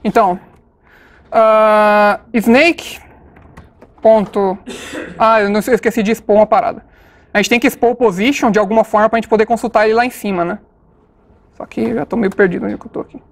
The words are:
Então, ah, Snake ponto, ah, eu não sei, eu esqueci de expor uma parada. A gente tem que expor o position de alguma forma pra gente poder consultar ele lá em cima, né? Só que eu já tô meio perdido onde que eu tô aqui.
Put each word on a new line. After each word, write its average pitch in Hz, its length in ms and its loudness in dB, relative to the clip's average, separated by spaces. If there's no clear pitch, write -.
Então, 196 360 0
ah, 214 880 2
Snake 247 680 0
ponto, 202 560 0
ah, 226 220 2
eu 202 80 0
não 208 140 0
sei, 262 100 -2
eu 220 40 2
esqueci 214 260 -2
de 208 100 -2
expor 214 240 0
uma 214 100 4
parada. - 380 -2
A 208 60 0
gente 202 100 0
tem 240 100 0
que 254 80 0
expor 240 260 0
o - 20 -4
position 240 560 0
de 196 80 0
alguma 220 260 0
forma 214 240 0
pra 226 80 -2
gente 220 120 -4
poder 220 180 2
consultar 220 400 0
ele 220 80 0
lá 240 100 2
em 254 60 -4
cima, 190 340 -4
né? 190 140 -6
Só - 100 -14
que - 160 -10
eu 220 140 -4
já 240 100 -4
tô - 100 -8
meio 202 160 -2
perdido 196 360 0
onde 208 100 -6
que - 80 -18
eu - 60 -20
tô - 100 -10
aqui. - 300 -16